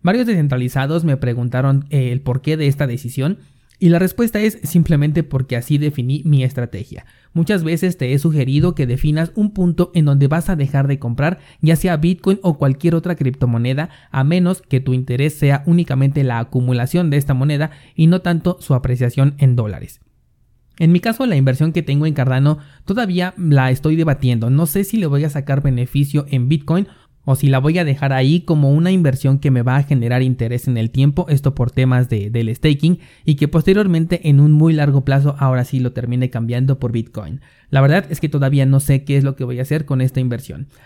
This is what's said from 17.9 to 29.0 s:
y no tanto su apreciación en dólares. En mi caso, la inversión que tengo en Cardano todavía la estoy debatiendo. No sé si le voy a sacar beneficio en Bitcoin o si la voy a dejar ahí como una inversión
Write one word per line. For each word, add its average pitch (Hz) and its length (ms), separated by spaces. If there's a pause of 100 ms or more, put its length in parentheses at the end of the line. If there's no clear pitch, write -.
y 160 120
no 180 140
tanto 175 400
su - 140
apreciación 127 640
en 131 180
dólares. 107 440 (760)
En 165 140
mi 175 80
caso, 226 260
la 202 100
inversión 135 360
que 170 100
tengo 147 240
en 156 80
Cardano 135 440 (260)
todavía 185 540
la 139 320
estoy 143 260
debatiendo. 131 520
No 139 160
sé 196 200
si 196 120
le 202 100
voy 143 180
a 156 60
sacar 143 320
beneficio 143 680
en 127 200
Bitcoin 160 380 (400)
o 135 100
si 139 120
la 135 100
voy 151 200
a 175 60
dejar 139 300
ahí 135 260
como 147 320
una 165 180
inversión 139 500